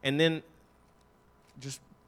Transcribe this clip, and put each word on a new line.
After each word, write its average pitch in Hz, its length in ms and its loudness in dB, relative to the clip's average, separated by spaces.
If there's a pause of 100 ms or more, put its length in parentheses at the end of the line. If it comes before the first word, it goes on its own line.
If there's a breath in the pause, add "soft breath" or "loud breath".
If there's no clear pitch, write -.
And 139 180 0
then 160 220 4 (1200)
just, 131 220 -12 (260)